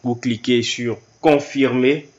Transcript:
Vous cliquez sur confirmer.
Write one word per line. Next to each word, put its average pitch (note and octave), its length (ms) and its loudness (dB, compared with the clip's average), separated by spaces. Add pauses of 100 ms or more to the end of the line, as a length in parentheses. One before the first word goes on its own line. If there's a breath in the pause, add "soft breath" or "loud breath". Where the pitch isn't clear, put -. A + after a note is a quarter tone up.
Vous A#2+ 140 -4
cliquez A#2+ 480 0
sur A#2 340 -6 (220)
confirmer. C#3 880 2 (120)